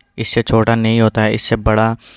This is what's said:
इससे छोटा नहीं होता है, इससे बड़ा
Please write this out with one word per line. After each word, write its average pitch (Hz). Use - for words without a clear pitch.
इससे 113
छोटा 113
नहीं 113
होता 110
है, 107
इससे 110
बड़ा 110